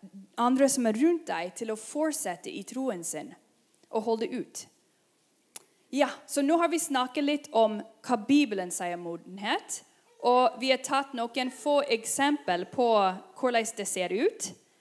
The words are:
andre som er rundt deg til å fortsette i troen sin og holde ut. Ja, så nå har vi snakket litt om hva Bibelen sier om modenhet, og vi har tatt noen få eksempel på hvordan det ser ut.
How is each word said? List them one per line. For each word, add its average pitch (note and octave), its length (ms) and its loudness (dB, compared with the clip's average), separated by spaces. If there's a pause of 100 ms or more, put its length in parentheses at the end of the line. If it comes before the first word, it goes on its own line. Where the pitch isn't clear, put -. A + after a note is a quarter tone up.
(380)
andre C4 300 4
som B3+ 180 0
er G#3+ 120 0
rundt E4 280 2
deg F3 320 -4
til A3+ 120 -6
å A3 80 -4
fortsette D4 720 -4
i G3 160 -8
troen G3+ 400 -4
sin - 240 -8 (600)
og A3 140 -2
holde A3+ 240 -2
ut. - 360 -10 (1300)
Ja, C4 160 2 (180)
så C#4+ 160 0
nå D4+ 160 4
har E4+ 140 2
vi E4 80 0
snakket C4 440 -2
litt C#4+ 280 -2
om G#3+ 300 4 (200)
hva B3 140 -2 (100)
Bibelen G#3+ 460 2
sier F3 240 -4
om F3 100 -10
modenhet, G3 760 -6 (400)
og B3 400 4
vi C4 80 2
har C4 120 2
tatt C#4 360 -2
noen B3+ 320 -4
få C#4+ 300 2 (100)
eksempel A#3 800 0
på A#3+ 180 2 (520)
hvordan A#3 360 0
det G3 140 -6
ser F3+ 240 -2
ut. D4+ 380 -2 (280)